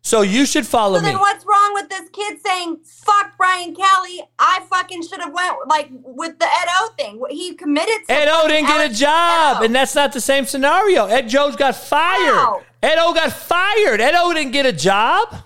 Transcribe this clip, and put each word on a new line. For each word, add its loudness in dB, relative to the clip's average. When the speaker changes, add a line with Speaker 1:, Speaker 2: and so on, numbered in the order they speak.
Speaker 1:
So 2
you 2
should -2
follow 0
Speaker 2:
So 0
Speaker 1:
me. 0
Speaker 2:
then -4
what's 0
wrong 2
with -8
this -12
kid -10
saying, -4
"Fuck -2
Brian -2
Kelly, 0
I 2
fucking -4
should -14
have -10
went, -4
like, -2
with -14
the 0
Ed 0
O -4
thing"? -8
He -10
committed -4
to 0
Speaker 1:
Ed 2
O 2
Speaker 2:
fucking 2
Speaker 1:
didn't 2
get 2
a 2
Speaker 2:
Alex -4
Speaker 1:
job, 2
Speaker 2:
Ed -4
O. 2
Speaker 1:
and 0
that's 0
not 0
the -4
same 0
scenario. 2
Ed 0
Jones 0
got 0
fired. 0
Speaker 2:
How? 0
Speaker 1:
Ed 2
O 2
got 0
fired. 0
Ed 2
O 2
didn't -4
get 0
a 2
job. 0